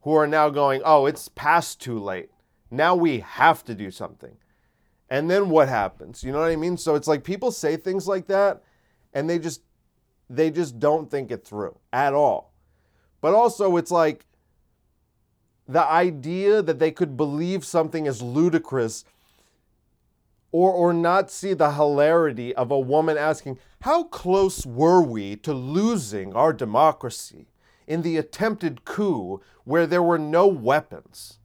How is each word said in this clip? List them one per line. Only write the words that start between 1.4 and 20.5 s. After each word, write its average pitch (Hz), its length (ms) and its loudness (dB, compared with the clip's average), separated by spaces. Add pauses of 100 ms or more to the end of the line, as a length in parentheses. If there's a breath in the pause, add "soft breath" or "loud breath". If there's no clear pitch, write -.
too 117 200 -8
late. 95 320 -8 (360)
Now 160 280 2
we 160 240 0
have 151 460 2
to 113 100 -10
do 95 160 -10
something." 80 460 -18 (720)
And 147 220 -2
then 196 200 2
what 156 180 6
happens? 107 560 -4
You 131 80 -8
know 147 80 -4
what 165 100 0
I 160 60 -2
mean? 170 200 -4
So 156 200 -2
it's 147 100 -4
like 151 160 0
people 202 300 -4
say 160 240 -4
things 185 320 -6
like 190 180 -4
that 196 380 0 (500)
and 147 160 -4
they 170 80 -2
just, 160 220 -8 (680)
they 156 220 0
just 143 300 -6
don't 147 280 0
think 135 220 -6
it 113 140 -8
through 104 340 -10 (140)
at 139 200 0
all. 139 420 0 (680)
But 165 140 2
also 214 420 2
it's 170 160 -2
like 160 340 0 (1400)
the 147 160 2
idea 175 760 0
that 160 200 -2
they 160 100 2
could 151 260 -6
believe 156 480 -2
something 160 440 -2
as 120 120 -4
ludicrous 135 840 -2 (1500)